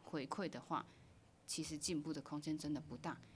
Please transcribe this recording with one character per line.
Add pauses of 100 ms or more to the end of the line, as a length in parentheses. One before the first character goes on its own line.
回
馈
的
话， (600)
其
实
进
步
的
空
间
真
的
不
大。 (180)